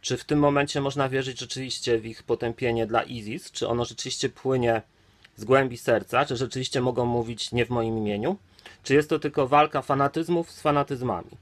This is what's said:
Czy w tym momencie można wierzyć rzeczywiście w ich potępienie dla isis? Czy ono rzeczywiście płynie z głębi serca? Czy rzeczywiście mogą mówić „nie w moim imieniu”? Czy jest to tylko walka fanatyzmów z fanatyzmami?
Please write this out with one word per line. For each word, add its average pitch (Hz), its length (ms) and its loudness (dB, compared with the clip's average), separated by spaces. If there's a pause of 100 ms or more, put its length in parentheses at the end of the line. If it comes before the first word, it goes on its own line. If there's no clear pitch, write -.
Czy - 160 -4
w - 80 -10
tym 147 140 0
momencie 143 420 2
można 139 280 0
wierzyć 131 320 -4
rzeczywiście 123 580 -4
w 110 80 -6
ich 117 160 -14
potępienie 117 640 -2
dla 110 160 0
isis? 117 480 -10
Czy - 180 -4
ono 120 160 0
rzeczywiście 127 440 -6
płynie 120 540 0 (540)
z 107 80 -14
głębi 127 320 4
serca? 120 480 0
Czy 131 120 -4
rzeczywiście 127 440 -4
mogą 123 260 0
mówić 120 460 -4
„nie 120 140 2
w 117 40 -10
moim 113 280 0
imieniu”? 107 380 0 (460)
Czy 135 120 0
jest 151 160 4
to 160 80 2
tylko 143 300 0
walka 147 340 4
fanatyzmów 160 680 0
z - 100 -20
fanatyzmami? 131 680 0 (120)